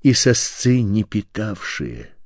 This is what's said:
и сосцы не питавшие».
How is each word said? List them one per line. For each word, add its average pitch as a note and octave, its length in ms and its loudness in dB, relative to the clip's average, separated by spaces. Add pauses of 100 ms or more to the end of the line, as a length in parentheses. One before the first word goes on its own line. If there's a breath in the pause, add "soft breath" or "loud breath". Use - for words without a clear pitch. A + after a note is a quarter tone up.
и C3+ 120 6
сосцы - 680 2
не G#2+ 220 0
питавшие». F#2 1080 -8 (160)